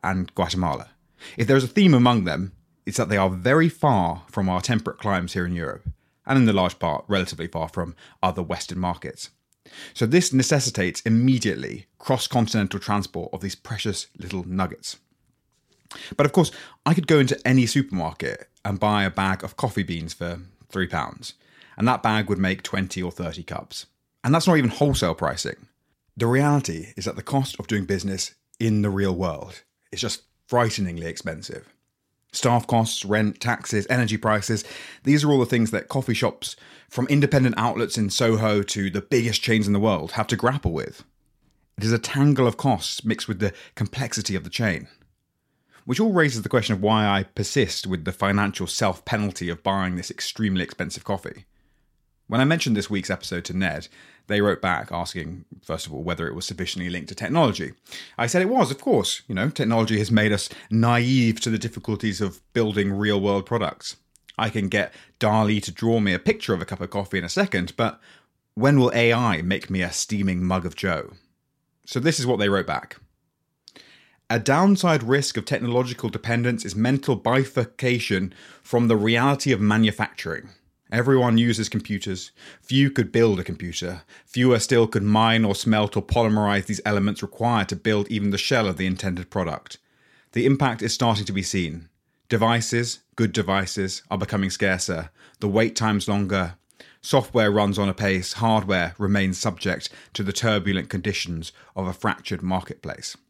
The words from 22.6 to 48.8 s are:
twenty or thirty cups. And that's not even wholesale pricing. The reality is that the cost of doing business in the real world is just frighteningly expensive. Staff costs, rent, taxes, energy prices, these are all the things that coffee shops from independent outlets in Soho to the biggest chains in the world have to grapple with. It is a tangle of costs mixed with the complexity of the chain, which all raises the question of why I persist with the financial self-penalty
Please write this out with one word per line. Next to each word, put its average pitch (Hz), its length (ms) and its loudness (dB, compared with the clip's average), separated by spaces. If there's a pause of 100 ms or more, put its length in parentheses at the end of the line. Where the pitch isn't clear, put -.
twenty 92 380 -4
or 87 100 -4
thirty 85 320 -10
cups. - 420 -12 (400)
And 131 100 4
that's 165 120 2
not 170 100 6
even 123 140 4
wholesale 120 440 2
pricing. - 520 -6 (500)
The 117 100 0
reality 131 600 2 (100)
is 95 80 -8
that 110 100 -6
the 101 80 -10
cost 135 360 -2
of 92 80 -10
doing 104 180 0
business 95 500 -4 (240)
in 110 220 2
the 101 80 2
real 95 260 0
world 85 480 -6 (260)
is - 120 -8
just - 220 -6 (240)
frighteningly 101 580 0
expensive. - 680 -10 (580)
Staff 120 340 2
costs, 113 400 0
rent, 104 340 0
taxes, 113 520 -2
energy 113 260 2
prices, 107 460 0 (400)
these 147 200 4
are 147 80 4
all 135 80 6
the 120 60 4
things 113 240 2
that 107 180 -4
coffee 127 280 -2
shops - 400 -4 (340)
from 127 160 -2
independent 139 540 4
outlets 113 360 -2
in 104 140 0
Soho 107 540 2
to 98 260 -4
the 98 120 -4
biggest 117 420 0
chains 110 240 2
in 101 60 2
the 101 60 2
world 95 340 0
have 110 140 -2
to 117 80 -2
grapple 120 360 -2
with. 71 320 -8 (760)
It 101 60 -8
is 113 100 2
a 117 60 2
tangle 139 480 4
of 113 100 0
costs - 480 -2
mixed 110 220 -2
with 101 100 -4
the 98 160 -2 (220)
complexity 110 600 -4
of 87 80 -4
the 90 60 -14
chain, 98 380 -2 (960)
which 139 140 -2
all 220 120 4
raises 147 300 2
the - 80 -8
question 113 240 2
of 95 80 -2
why 107 260 4
I 98 140 2
persist - 640 -2
with 92 180 -4
the 90 80 -4
financial 101 540 0
self-penalty 98 840 -4